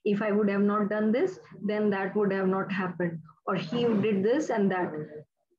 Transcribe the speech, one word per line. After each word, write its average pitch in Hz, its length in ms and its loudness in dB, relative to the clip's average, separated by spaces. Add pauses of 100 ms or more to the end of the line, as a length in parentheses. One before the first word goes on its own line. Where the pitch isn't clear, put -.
If 208 180 0
I 208 100 0
would 208 160 2
have 202 140 2
not 202 260 2
done 214 240 2
this, 359 260 0 (240)
then 208 280 0
that 196 260 -2
would 202 160 2
have 190 160 0
not 190 240 -2
happened. 175 480 -4 (260)
Or 196 100 0
he 240 280 -2
did 208 380 2
this 254 260 2
and 202 220 2
that. 180 200 -2 (680)